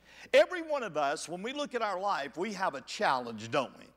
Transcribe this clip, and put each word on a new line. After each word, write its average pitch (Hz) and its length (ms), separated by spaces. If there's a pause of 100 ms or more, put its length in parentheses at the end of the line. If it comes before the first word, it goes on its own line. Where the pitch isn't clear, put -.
(340)
Every 339 280
one 294 220
of 165 140
us, 147 320
when 180 120
we 247 120
look 294 220
at 226 60
our 196 180
life, 156 380
we 208 160
have 180 220
a 131 60
challenge, 117 720
don't 131 280
we? 52 60 (120)